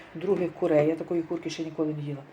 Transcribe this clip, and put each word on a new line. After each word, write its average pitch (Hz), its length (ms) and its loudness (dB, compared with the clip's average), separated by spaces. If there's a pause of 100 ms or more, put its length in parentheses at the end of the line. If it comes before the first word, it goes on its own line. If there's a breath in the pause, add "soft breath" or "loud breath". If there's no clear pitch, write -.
(140)
других 170 380 0
курей. 156 360 4
Я 160 80 2
такої 170 260 -2
курки 165 280 -6
ще 165 140 -6
ніколи 156 300 -2
не 147 80 -6
їла. 143 200 -6 (100)